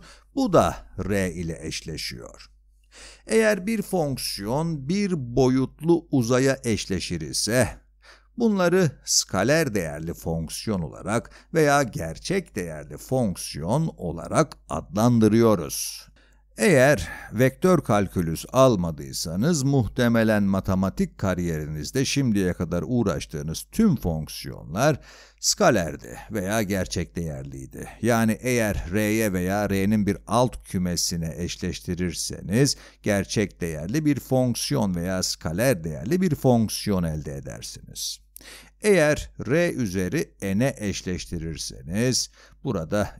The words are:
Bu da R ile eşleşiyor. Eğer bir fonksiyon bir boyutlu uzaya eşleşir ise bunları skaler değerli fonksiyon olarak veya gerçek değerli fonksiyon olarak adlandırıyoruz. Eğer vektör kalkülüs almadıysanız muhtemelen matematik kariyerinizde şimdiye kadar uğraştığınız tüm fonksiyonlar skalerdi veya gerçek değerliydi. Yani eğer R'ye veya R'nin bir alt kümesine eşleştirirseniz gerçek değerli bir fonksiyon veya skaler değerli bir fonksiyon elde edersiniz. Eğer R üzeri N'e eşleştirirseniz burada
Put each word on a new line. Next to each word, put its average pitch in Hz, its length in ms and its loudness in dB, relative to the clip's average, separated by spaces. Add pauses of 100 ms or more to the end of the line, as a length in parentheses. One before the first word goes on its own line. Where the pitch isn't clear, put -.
(340)
Bu 254 180 0
da 104 240 6 (220)
R 92 340 -2
ile 82 340 -8
eşleşiyor. - 840 -12 (760)
Eğer 214 400 2
bir 220 160 -2
fonksiyon 151 1040 -2
bir 170 480 0
boyutlu 131 720 2
uzaya 131 540 2
eşleşir 95 560 -2
ise 98 480 0 (720)
bunları 185 520 4 (140)
skaler 127 680 2
değerli 82 400 -4
fonksiyon 82 680 -4
olarak 80 500 -6 (240)
veya 147 280 4
gerçek 160 720 -6
değerli 78 400 -8
fonksiyon 120 1000 -2
olarak 87 600 -2 (120)
adlandırıyoruz. 107 1400 2 (480)
Eğer 139 520 4 (240)
vektör 131 480 4
kalkülüs 92 720 0
almadıysanız 92 1120 2
muhtemelen 117 800 2
matematik 95 760 0
kariyerinizde 82 840 -2
şimdiye 101 480 2
kadar 87 340 -2
uğraştığınız 80 840 -2
tüm 202 240 4
fonksiyonlar 78 1040 -2 (400)
skalerdi 82 800 0 (120)
veya 107 320 -2
gerçek 92 540 -2
değerliydi. 67 720 -10 (140)
Yani 113 380 2
eğer 113 520 0
R'ye 107 400 0
veya 95 380 0
R'nin 98 360 2
bir 98 100 0 (100)
alt 120 380 0
kümesine 87 720 -4
eşleştirirseniz 90 1400 -2 (260)
gerçek 101 580 -2
değerli 85 440 -4
bir 147 160 2
fonksiyon 127 760 0
veya 92 280 -2
skaler 92 600 -2
değerli 85 360 -2
bir 185 140 2
fonksiyon 110 680 0
elde 78 340 -6
edersiniz. - 840 -12 (580)
Eğer 156 500 4 (160)
R 170 260 2
üzeri 98 680 -2
N'e 104 360 0
eşleştirirseniz 90 1500 -4 (340)
burada 98 560 -2